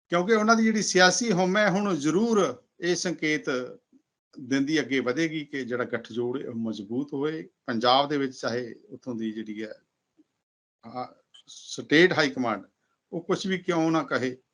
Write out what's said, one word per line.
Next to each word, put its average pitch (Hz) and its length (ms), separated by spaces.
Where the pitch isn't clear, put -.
ਕਿਉਂਕਿ 180 240
ਉਹਨਾਂ 220 220
ਦੀ 226 80
ਜਿਹੜੀ 220 180
ਸਿਆਸੀ 185 500
ਹਉਮੈ 185 380
ਹੁਣ 196 260
ਜ਼ਰੂਰ 165 680
ਇਹ 175 160
ਸੰਕੇਤ 156 540
ਦਿੰਦੀ 139 400
ਅੱਗੇ 131 200
ਵਧੇਗੀ 151 460
ਕਿ 135 200
ਜਿਹੜਾ 120 180
ਗੱਠਜੋੜ 120 560
ਇਹ - 160
ਮਜ਼ਬੂਤ 113 580
ਹੋਏ। 156 340
ਪੰਜਾਬ 127 440
ਦੇ 147 80
ਵਿੱਚ 131 200
ਚਾਹੇ 120 360
ਉੱਥੋਂ 131 260
ਦੀ 110 160
ਜਿਹੜੀ 110 320
ਹੈ, 107 100
ਆ, 120 300
ਸਟੇਟ - 640
ਹਾਈ 151 160
ਕਮਾਂਡ 117 340
ਉਹ 175 100
ਕੁਛ - 240
ਵੀ 190 120
ਕਿਉਂ 165 340
ਨਾ 160 120
ਕਹੇ, 127 320